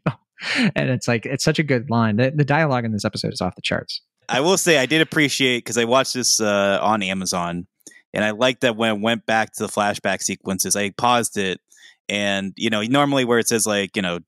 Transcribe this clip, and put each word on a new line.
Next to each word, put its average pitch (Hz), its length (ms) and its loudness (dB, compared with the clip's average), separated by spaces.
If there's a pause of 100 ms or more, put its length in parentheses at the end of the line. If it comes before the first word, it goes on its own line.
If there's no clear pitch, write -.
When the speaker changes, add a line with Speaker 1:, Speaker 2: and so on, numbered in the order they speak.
Speaker 1:
know? 160 60 0 (640)
And 143 120 0
it's 123 200 -2
like, 117 180 0
it's 135 180 -4
such 160 140 2
a 165 60 0
good 135 260 -2
line. 113 260 2
The, 127 180 2
the 147 100 2
dialogue 139 420 0
in 110 60 -2
this 104 120 -4
episode 104 300 -4
is - 80 -10
off 90 140 -4
the - 60 -20
charts. - 380 -6 (280)
Speaker 2:
I 123 120 0
will 180 160 4
say 165 220 4
I 131 80 2
did 147 160 2
appreciate, 131 640 0
'cause 110 100 -6
I 117 80 4
watched 127 300 2
this, 120 260 0
uh, 101 400 2
on 104 220 2
Amazon, 90 640 -4 (480)
and 104 100 0
I 107 60 0
liked 120 300 0
that 117 160 2
when 110 200 2
it 101 60 -6
went 113 240 -2
back 110 280 0
to 107 120 -6
the - 60 -10
flashback 101 500 -2
sequences, 95 540 -4
I 101 140 -2
paused 120 460 0
it, 95 240 -2 (480)
and, 98 480 -2
you 110 140 -2
know, 107 120 0
normally 139 420 2
where 120 160 2
it 104 80 -2
says, 113 180 0
like, 101 300 -2
you 104 60 0
know, 87 260 -4